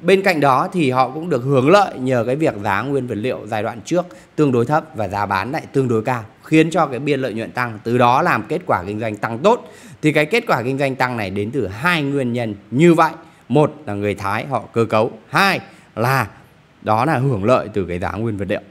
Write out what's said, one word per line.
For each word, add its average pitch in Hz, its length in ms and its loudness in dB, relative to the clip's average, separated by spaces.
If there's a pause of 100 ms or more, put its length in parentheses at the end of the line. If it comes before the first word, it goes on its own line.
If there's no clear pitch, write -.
Bên 190 220 6
cạnh 180 180 2
đó 139 320 4
thì 160 180 2
họ 127 200 2
cũng 160 200 -8
được 123 140 0
hưởng 135 260 4
lợi 196 280 4
nhờ 127 280 0
cái 127 100 0
việc 147 180 0 (100)
giá 104 180 0
nguyên 135 240 -2
vật 120 80 -6
liệu 104 320 -6
giai 107 160 -4
đoạn 110 220 -6
trước 175 220 -2 (300)
tương 147 160 2
đối 120 140 2
thấp 156 180 0 (100)
và 104 140 -6
giá 101 180 -4
bán 98 260 -2
lại 151 100 -6 (100)
tương 135 160 0
đối 110 140 0
cao, 120 220 -4 (200)
khiến 160 260 4
cho 160 160 0
cái 131 120 -8
biên 143 220 -2
lợi 120 140 -4
nhuận 110 160 -6
tăng, 117 340 -6
từ 120 140 0
đó 123 240 4
làm 139 260 0
kết 117 180 -4
quả 95 200 0
kinh 107 140 -6
doanh 110 160 -6
tăng 117 220 -6
tốt. - 340 0 (300)
Thì 151 100 2
cái 151 140 2
kết 233 200 -2
quả 147 160 0
kinh 131 160 -2
doanh 135 160 0
tăng 127 220 -2
này 101 140 -4
đến 101 200 -4
từ 135 160 -4
hai 147 360 -2
nguyên 139 300 -2
nhân 117 220 -4 (160)
như 160 240 6
vậy. 160 180 2 (360)
Một 139 260 2 (120)
là 104 80 -6
người 101 200 -2
Thái 101 320 -6
họ 127 260 -4
cơ 117 120 2
cấu, 110 260 0 (180)
hai 175 320 0 (340)
là 120 340 0 (540)
đó 110 220 2
là 147 140 0
hưởng 120 260 -2
lợi 104 280 2
từ 98 140 -2
cái 87 120 -6
giá 87 140 -4
nguyên 107 240 -6
vật 95 120 -6
liệu. 101 120 -2 (100)